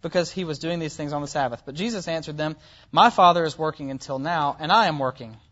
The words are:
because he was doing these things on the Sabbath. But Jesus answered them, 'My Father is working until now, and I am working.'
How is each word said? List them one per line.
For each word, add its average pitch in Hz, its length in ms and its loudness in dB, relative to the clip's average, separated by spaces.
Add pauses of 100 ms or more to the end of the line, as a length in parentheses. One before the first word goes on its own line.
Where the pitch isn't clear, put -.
because 170 300 -2
he 190 120 -6
was 156 140 -6
doing 170 220 -4
these 156 160 -6
things 147 180 -8
on 147 80 -4
the 143 60 -8
Sabbath. 135 380 -4
But 135 100 -12
Jesus 196 320 -6
answered 160 300 -6
them, 156 180 -4 (360)
'My 196 180 8
Father 175 340 6
is 156 140 -4
working 151 340 -6
until 135 260 -8
now, 147 420 -2
and 156 120 0
I 214 160 6
am 156 100 0
working.' 123 400 -6 (140)